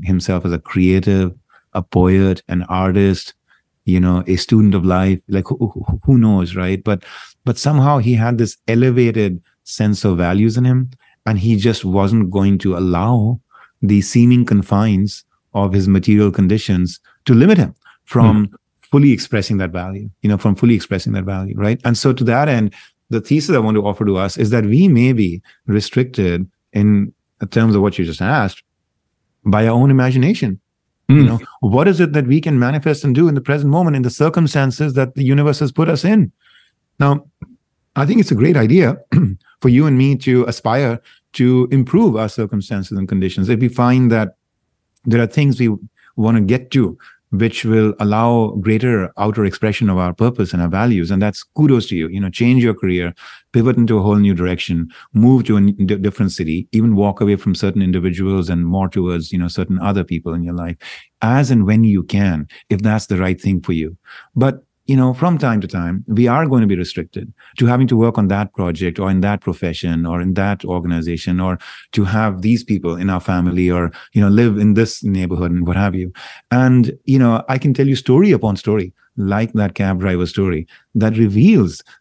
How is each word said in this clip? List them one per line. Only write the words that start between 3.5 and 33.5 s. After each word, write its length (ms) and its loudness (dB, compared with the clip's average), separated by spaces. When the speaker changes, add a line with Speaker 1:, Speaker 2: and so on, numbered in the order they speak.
Speaker 1:
you 140 2
know, 280 2
a 100 0
student 360 2
of 100 -2
life? 360 0
Like, 180 -4
who, 80 -6
who, 360 -8
who 140 4
knows, 380 0
right? 280 -4
But, 200 -2
but 140 -4
somehow 400 2
he 160 0
had 240 0
this 180 -4
elevated 720 0
sense 400 -2
of 140 2
values 400 0
in 80 2
him, 240 0
and 100 0
he 180 2
just 300 -2
wasn't 460 0
going 260 2
to 180 -2
allow 640 0
the 200 4
seeming 420 4
confines 800 0
of 180 -2
his 160 0
material 440 4
conditions 680 0
to 100 4
limit 240 6
him 160 0
from 320 4
Speaker 2:
Hmm. 100 -10
Speaker 1:
fully 220 4
expressing 460 -4
that 120 -4
value, 380 -10
you 60 -2
know, 100 2
from 180 0
fully 200 2
expressing 380 -4
that 100 -4
value, 320 -8
right? 300 -2
And 120 0
so 140 0
to 140 -4
that 240 0
end, 240 -2
the 120 -4
thesis 340 -2
I 40 2
want 160 0
to 100 0
offer 200 -4
to 120 0
us 180 -4
is 140 -2
that 160 0
we 240 4
may 240 4
be 280 -2
restricted 800 -2
in 400 0
terms 220 2
of 80 2
what 160 0
you 60 -2
just 180 -6
asked 420 -2
by 200 2
our 140 2
own 120 4
imagination. 680 0
You 140 6
Speaker 2:
Hmm. 60 6
Speaker 1:
know, 120 -2
what 260 2
is 140 2
it 100 2
that 160 0
we 140 2
can 180 0
manifest 460 -2
and 100 0
do 140 4
in 60 0
the 140 -4
present 220 0